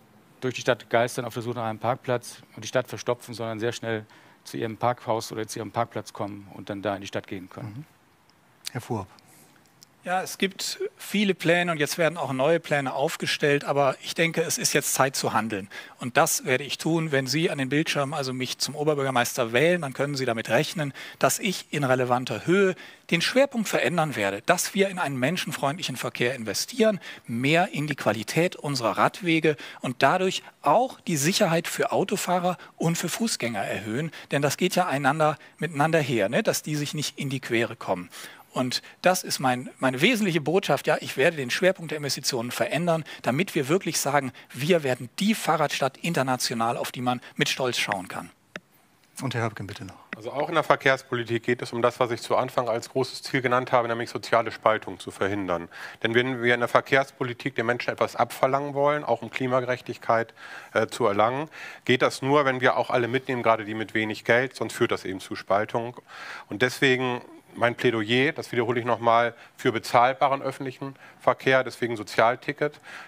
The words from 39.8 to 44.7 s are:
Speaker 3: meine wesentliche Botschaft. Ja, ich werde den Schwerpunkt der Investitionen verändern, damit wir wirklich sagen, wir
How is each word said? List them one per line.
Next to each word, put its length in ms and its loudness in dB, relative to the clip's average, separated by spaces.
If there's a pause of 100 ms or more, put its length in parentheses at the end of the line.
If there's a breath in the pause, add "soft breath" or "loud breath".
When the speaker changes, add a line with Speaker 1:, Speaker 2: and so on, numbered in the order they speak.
Speaker 3:
meine 200 0
wesentliche 400 4
Botschaft. 460 0
Ja, 140 2
ich 160 -8
werde 200 4
den 140 -4
Schwerpunkt 400 0
der 60 -4
Investitionen 560 -4
verändern, 500 0 (200 loud breath)
damit 340 0
wir 100 0
wirklich 320 0
sagen, 320 2 (220 loud breath)
wir 320 2